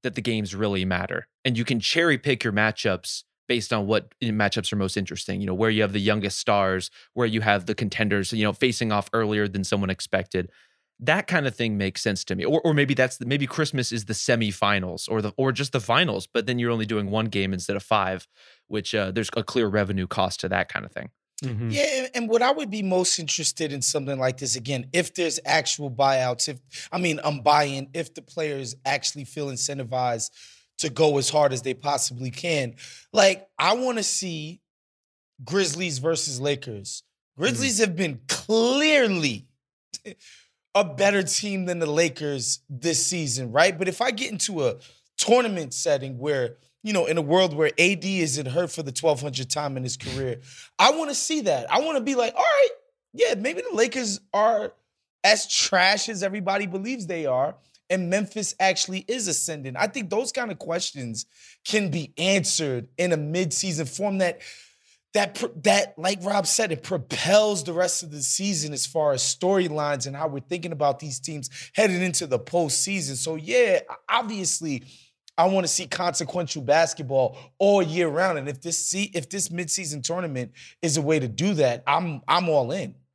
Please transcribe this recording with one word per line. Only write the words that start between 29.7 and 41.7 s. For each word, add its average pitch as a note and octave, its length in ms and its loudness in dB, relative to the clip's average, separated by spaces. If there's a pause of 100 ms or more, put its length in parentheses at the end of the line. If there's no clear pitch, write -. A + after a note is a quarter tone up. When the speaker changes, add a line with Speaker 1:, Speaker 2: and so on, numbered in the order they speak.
Speaker 3:
to D#3 120 -2
go D3+ 260 4
as C3 140 0
hard D3 240 4
as B2 80 -6
they C3 100 -4
possibly C3 580 -4
can. C#3 440 -4 (360)
Like, G3 380 4 (100)
I E3+ 140 4
wanna A#3+ 300 0
see E3+ 580 -6 (840)
Grizzlies D#3+ 580 0
versus D3+ 380 -2
Lakers. B2+ 640 -4 (360)
Grizzlies A#3+ 400 0
Speaker 2:
Mm. - 20 4
Speaker 3:
have F#3+ 160 2
been D#3+ 320 -2
clearly A3+ 1200 2 (580)
<laughs> - 680 -20
a G3+ 100 6
better G3 380 2
team F#3+ 420 -2
than F3 140 -2